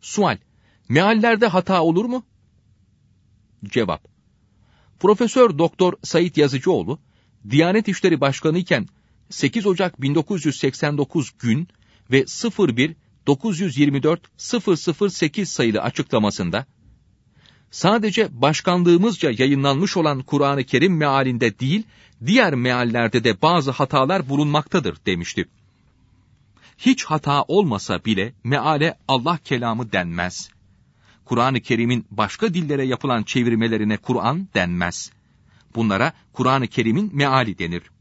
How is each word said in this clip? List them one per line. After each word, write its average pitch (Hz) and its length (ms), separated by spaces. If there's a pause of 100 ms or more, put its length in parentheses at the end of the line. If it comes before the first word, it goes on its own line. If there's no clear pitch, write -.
Sual. 165 380 (500)
Meallerde 220 580
hata 185 360
olur 165 220
mu? 247 220 (1400)
Cevap. 101 400 (960)
Profesör 214 580
Doktor 170 340 (100)
Sait 175 340
Yazıcıoğlu, 135 640 (500)
Diyanet 175 380
İşleri 175 320
Başkanı 139 380
iken 151 280 (440)
sekiz 185 360
Ocak 180 360
bin 143 120
dokuz 165 320
yüz 147 100
seksen 147 420
dokuz 143 400
gün 123 300 (420)
ve 131 160
sıfır 185 500
bir 151 200 (300)
dokuz 151 340
yüz 147 180
yirmi 139 240
dört 156 180 (160)
sıfır 202 400
sıfır 180 320
sekiz 175 400
sayılı 110 340
açıklamasında, 107 840 (1040)
"Sadece 214 600
başkanlığımızca 170 1080
yayınlanmış 139 580
olan 147 260
Kur'an-ı 139 420
Kerim 160 320
mealinde 131 600
değil, 156 240 (440)
diğer 196 280
meallerde 120 680
de 110 180
bazı 156 280
hatalar 135 580
bulunmaktadır." 147 760
demişti. 87 420 (1300)
Hiç - 260
hata 143 380
olmasa 127 640
bile 110 300 (100)
meale 143 540 (100)
Allah 135 360
kelamı 120 480
denmez. 87 580 (720)
Kur'an-ı 123 360
Kerim'in 117 500
başka 110 440
dillere 143 300
yapılan 127 380
çevirmelerine 113 760
Kur'an 123 580
denmez. 87 560 (640)
Bunlara 110 380 (200)
Kur'an-ı 131 340
Kerim'in 139 500
meali 131 420
denir. 85 240 (180)